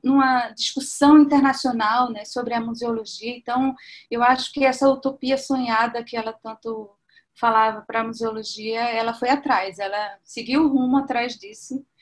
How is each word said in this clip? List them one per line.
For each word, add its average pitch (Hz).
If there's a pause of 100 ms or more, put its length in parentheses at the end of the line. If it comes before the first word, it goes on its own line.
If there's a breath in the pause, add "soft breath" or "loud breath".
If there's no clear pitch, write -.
numa 262
discussão -
internacional, 254
né, 214
sobre 247
a 233
museologia. 233
Então, 254 (360 loud breath)
eu 233
acho 254
que 277
essa 262
utopia 269
sonhada 233
que 240
ela 220
tanto 220 (440 soft breath)
falava 220
para 226
a -
museologia, 220
ela 226
foi 247
atrás, 220
ela 202
seguiu 240
o 302
rumo 254
atrás 247
disso - (200 soft breath)